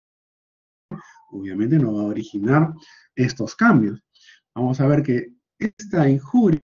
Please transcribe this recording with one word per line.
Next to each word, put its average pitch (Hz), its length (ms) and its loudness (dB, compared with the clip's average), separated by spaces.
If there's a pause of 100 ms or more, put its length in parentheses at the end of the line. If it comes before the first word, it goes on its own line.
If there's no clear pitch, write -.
(1300)
Obviamente 98 480 -2
no 113 140 0
va 104 100 -4
a 107 40 -4
originar 120 680 0 (420)
estos 120 400 -4
cambios. 113 480 2 (500)
Vamos 127 260 -2
a 139 80 2
ver 147 140 2
que 123 320 -4 (240)
esta - 500 -2
injuria 156 640 2